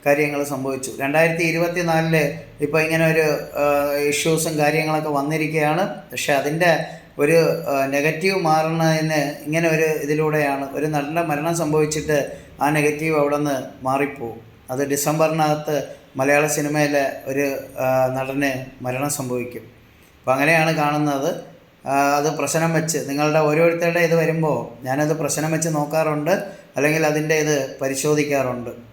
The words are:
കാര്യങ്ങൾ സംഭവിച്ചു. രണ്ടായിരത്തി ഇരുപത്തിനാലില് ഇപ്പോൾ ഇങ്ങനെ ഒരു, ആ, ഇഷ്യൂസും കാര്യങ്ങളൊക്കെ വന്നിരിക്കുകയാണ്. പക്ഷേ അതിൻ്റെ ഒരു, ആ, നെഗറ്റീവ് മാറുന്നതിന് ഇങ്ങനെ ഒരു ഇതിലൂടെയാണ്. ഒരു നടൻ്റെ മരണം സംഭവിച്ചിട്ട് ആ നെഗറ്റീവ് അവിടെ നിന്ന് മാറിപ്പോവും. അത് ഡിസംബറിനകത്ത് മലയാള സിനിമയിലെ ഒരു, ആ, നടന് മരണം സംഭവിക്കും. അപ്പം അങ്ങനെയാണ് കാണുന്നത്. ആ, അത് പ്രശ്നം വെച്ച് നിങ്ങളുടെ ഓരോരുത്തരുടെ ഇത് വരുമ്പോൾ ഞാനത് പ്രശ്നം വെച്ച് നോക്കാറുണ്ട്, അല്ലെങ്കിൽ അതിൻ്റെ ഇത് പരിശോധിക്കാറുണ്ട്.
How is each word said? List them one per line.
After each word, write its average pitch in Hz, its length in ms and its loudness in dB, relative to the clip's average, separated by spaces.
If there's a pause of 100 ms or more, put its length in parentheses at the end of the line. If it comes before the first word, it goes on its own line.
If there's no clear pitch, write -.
കാര്യങ്ങൾ 143 380 2
സംഭവിച്ചു. 135 460 -4 (100)
രണ്ടായിരത്തി 165 440 2
ഇരുപത്തിനാലില് 165 760 0 (420)
ഇപ്പോൾ 156 220 0
ഇങ്ങനെ 160 260 2
ഒരു, 160 140 4 (360)
ആ, - 20 2 (460)
ഇഷ്യൂസും 160 480 0
കാര്യങ്ങളൊക്കെ 156 600 0
വന്നിരിക്കുകയാണ്. 156 680 0 (280)
പക്ഷേ 127 200 -2
അതിൻ്റെ 151 540 2 (320)
ഒരു, 147 200 4 (320)
ആ, 135 160 2
നെഗറ്റീവ് 156 540 0
മാറുന്നതിന് 160 800 2 (260)
ഇങ്ങനെ 165 220 0
ഒരു 160 200 2 (160)
ഇതിലൂടെയാണ്. 147 720 0
ഒരു 143 100 -2
നടൻ്റെ 151 360 -2
മരണം 156 340 -2
സംഭവിച്ചിട്ട് 151 640 0 (440)
ആ 143 80 2
നെഗറ്റീവ് 151 500 0
അവിടെ 143 160 2
നിന്ന് 147 200 -2 (300)
മാറിപ്പോവും. 131 540 -4 (300)
അത് 135 200 -4
ഡിസംബറിനകത്ത് 156 880 0 (400)
മലയാള 143 300 2
സിനിമയിലെ 147 680 0 (140)
ഒരു, 135 200 -2 (380)
ആ, - 20 0 (300)
നടന് 135 360 -2 (320)
മരണം 131 260 -4
സംഭവിക്കും. 123 540 -6 (560)
അപ്പം 131 140 -2
അങ്ങനെയാണ് 160 420 2
കാണുന്നത്. 147 540 0 (560)
ആ, 135 80 -2 (240)
അത് 147 100 0 (100)
പ്രശ്നം 160 360 0
വെച്ച് 156 240 0 (100)
നിങ്ങളുടെ 151 300 0
ഓരോരുത്തരുടെ 165 600 2
ഇത് 165 140 4
വരുമ്പോൾ 156 720 0
ഞാനത് 151 300 0
പ്രശ്നം 151 360 -2
വെച്ച് 160 160 0
നോക്കാറുണ്ട്, 156 680 0 (420)
അല്ലെങ്കിൽ 156 300 2
അതിൻ്റെ 156 280 2
ഇത് 151 220 2 (240)
പരിശോധിക്കാറുണ്ട്. 135 880 0 (220)